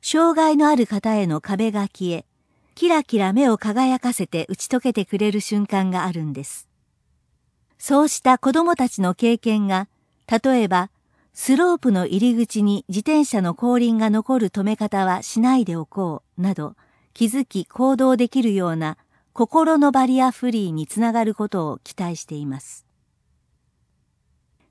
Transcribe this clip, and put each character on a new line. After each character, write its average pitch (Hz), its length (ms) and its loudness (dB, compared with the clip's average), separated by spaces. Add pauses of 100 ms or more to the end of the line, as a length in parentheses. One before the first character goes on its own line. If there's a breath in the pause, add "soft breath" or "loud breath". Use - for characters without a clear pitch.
障 330 340 2
害 311 220 4
の 302 100 4
あ 302 80 4
る 240 100 2
方 220 280 -2
へ 208 120 0
の 156 140 -2
壁 208 320 -2
が 202 160 -4
消 180 240 -6
え、 165 140 -8 (480)
キ 339 160 0
ラ 311 120 2
キ - 140 -2
ラ 190 160 2
目 262 160 4
を 220 80 4
輝 254 420 0
か 247 140 -2
せ 185 140 -4
て 160 240 -4
打 190 60 -6
ち - 120 -10
解 247 120 -2
け 247 120 0
て 202 140 -2
く 208 100 -4
れ 208 160 0
る 208 80 -2
瞬 208 260 -2
間 190 240 0
が 180 140 -2
あ 180 80 -4
る 165 120 -6
ん 147 100 -6
で 135 100 -10
す。 - 240 -18 (1080)
そ 285 240 2
う 302 60 4
し - 140 -6
た 254 140 4
子 262 160 0
ど 320 120 2
も 339 120 0
た 254 140 -2
ち - 100 -6
の 185 140 0
経 233 240 0
験 214 280 0
が、 190 220 -2 (420)
例 247 320 2
え 202 60 0
ば、 180 220 0 (440)
ス - 220 0
ロ 349 180 2
ー 320 40 0
プ 247 140 0
の 180 140 0
入 226 280 0
り - 20 -2
口 220 260 -2
に 202 260 0
自 196 120 -6
転 302 240 2
車 220 160 -2
の 175 140 -2
後 247 240 0
輪 233 180 2
が 220 140 0
残 220 280 0
る 214 120 0
止 202 120 -4
め 214 140 0
方 196 300 -2
は 185 160 -2
し - 180 -4
な 254 160 4
い 247 80 2
で 170 120 -4
お 160 100 -8
こ 175 360 -6 (160)
う - 20 -6
な 190 120 0
ど、 151 240 -8 (380)
気 233 120 0
づ 254 180 -2
き - 220 -6
行 262 300 0
動 262 200 4
で 240 120 0
き 269 140 0
る 220 120 0
よ 185 140 -2
う 160 80 -2
な 156 220 -6 (340)
心 320 460 2
の 285 140 4
バ 262 140 2
リ 254 160 2
ア 254 80 4
フ 247 200 -4
リ 208 180 -2
ー - 20 -4
に 156 160 -4
つ - 140 -4
な 233 120 2
が 233 120 0
る 214 100 -2
こ 214 140 -4
と 165 200 -4
を 139 100 -8
期 - 200 -20
待 175 180 -6
し - 80 -16
て 160 100 -14
い 147 120 -8
ま 135 140 -8
す。 - 260 -20 (1800)